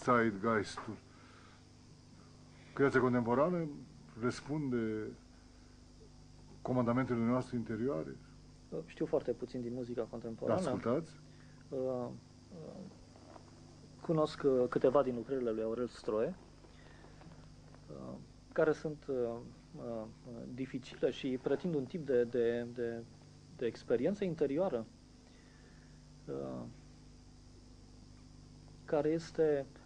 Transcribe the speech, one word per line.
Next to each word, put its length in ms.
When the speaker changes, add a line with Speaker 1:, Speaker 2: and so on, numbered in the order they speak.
Speaker 1:
zeitgeist-ul, 920
creația 240
contemporană 680
răspunde 840
comandamentelor 600
noastre 360
interioare? 580
Speaker 2:
Știu 200
foarte 260
puțin 300
din 120
muzica 360
contemporană. 500
Speaker 1:
Ascultați? 520
Speaker 2:
Uh, 100
uh, 300
cunosc, 440
uh, 240
câteva 340
din 120
lucrările 360
lui 120
Aurel 240
Stroe, 480
uh, 240
care 200
sunt, 380
uh, 60
uh, 260
dificile 580
și 300
pretind 340
un 100
tip 200
de, 180
de, 500
de, 300
de 80
experiență 580
interioară, 640
uh, 360
care 240
este, 560